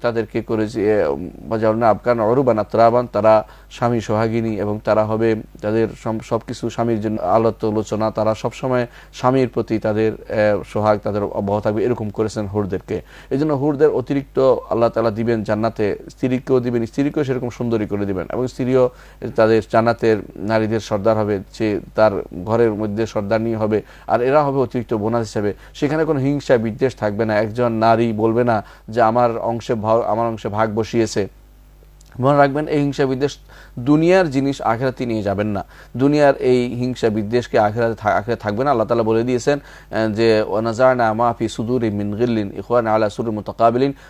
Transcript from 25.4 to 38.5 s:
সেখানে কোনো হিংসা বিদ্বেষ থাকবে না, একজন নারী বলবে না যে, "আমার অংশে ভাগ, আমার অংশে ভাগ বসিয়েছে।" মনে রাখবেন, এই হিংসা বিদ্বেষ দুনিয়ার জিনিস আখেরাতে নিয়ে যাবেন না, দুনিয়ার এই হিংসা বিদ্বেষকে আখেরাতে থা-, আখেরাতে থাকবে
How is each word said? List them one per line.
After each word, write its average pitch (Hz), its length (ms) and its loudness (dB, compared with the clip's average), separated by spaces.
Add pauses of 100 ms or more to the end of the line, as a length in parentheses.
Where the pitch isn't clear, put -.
সেখানে 151 300 0
কোনো 143 160 0
হিংসা 139 380 2
বিদ্বেষ 117 380 -2
থাকবে 107 280 -2
না, 107 140 0
একজন 113 340 0
নারী 113 400 4
বলবে 113 320 2
না 113 180 0 (260)
যে, 113 140 0
"আমার 117 360 2
অংশে 117 360 -4
ভাগ, 110 260 2
আমার 113 260 0
অংশে 113 220 -6
ভাগ 107 260 -2
বসিয়েছে।" 110 540 -2 (920)
মনে 143 180 4
রাখবেন, 143 300 2
এই 147 120 0
হিংসা 143 260 0
বিদ্বেষ 135 300 -2 (420)
দুনিয়ার 160 520 4
জিনিস 135 320 -2
আখেরাতে 123 440 -2
নিয়ে 110 160 -2
যাবেন 98 240 -2
না, 101 180 -4 (320)
দুনিয়ার 139 400 4
এই 123 380 0
হিংসা 123 340 -2
বিদ্বেষকে 110 500 -2
আখেরাতে 113 360 0
থা-, 101 160 -2
আখেরাতে 104 320 -2
থাকবে 104 220 -2